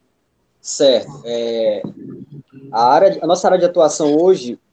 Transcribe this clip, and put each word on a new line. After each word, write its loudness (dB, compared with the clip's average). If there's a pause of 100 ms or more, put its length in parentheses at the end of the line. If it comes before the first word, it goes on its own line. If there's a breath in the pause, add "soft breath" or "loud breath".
(600)
Certo. -2
É, -4 (880)
a 0
área 6
de, -6
a -6
nossa 0
área 2
de 0
atuação 2
hoje, 2 (140)